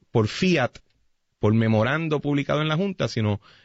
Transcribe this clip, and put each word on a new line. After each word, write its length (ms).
por 160
fiat, 440
por 140
memorando 680
publicado 420
en 60
la 100
Junta, 300
sino 340